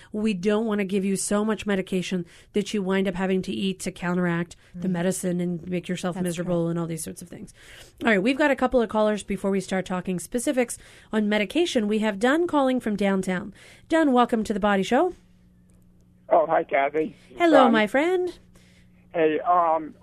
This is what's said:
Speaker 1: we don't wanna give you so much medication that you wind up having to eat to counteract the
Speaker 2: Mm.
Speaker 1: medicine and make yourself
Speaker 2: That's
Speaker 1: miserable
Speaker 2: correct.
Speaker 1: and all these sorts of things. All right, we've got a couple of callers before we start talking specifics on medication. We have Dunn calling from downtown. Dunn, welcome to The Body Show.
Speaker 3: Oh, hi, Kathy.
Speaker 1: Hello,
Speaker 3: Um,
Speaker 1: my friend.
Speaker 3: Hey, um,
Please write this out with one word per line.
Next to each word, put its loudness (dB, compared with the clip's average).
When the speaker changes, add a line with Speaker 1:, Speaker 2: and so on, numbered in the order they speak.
Speaker 1:
we -2
don't 0
wanna 0
give 0
you 0
so 0
much -2
medication -2
that -2
you 0
wind 0
up -4
having 0
to -8
eat -4
to -6
counteract -2
the -6
Speaker 2:
Mm. 0
Speaker 1:
medicine -2
and -6
make -6
yourself -6
Speaker 2:
That's -4
Speaker 1:
miserable -2
Speaker 2:
correct. 0
Speaker 1:
and -2
all -2
these -8
sorts -12
of -18
things. -16
All 0
right, 4
we've 2
got 4
a 0
couple 2
of 0
callers 0
before -4
we 0
start -4
talking -4
specifics -2
on 0
medication. 0
We 0
have -2
Dunn 4
calling 2
from -2
downtown. -2
Dunn, 4
welcome 2
to -4
The -6
Body 2
Show. 2
Speaker 3:
Oh, 4
hi, 2
Kathy. -2
Speaker 1:
Hello, 6
Speaker 3:
Um, 4
Speaker 1:
my 4
friend. 0
Speaker 3:
Hey, 0
um, 2